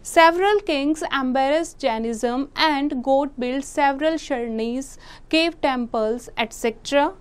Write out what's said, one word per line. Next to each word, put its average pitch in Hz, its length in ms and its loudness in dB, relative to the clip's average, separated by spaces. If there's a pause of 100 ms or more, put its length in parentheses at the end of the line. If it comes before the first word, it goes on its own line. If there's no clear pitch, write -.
Several 349 600 4
kings 302 500 0
embraced 269 680 0
Jainism 233 760 -2
and 294 480 0
God 269 360 2
built 247 240 -4
several 285 500 0
sharnis, 240 840 -4 (320)
cave 330 320 0
temples, 240 760 -2
et 220 160 -4
cetera. 285 680 0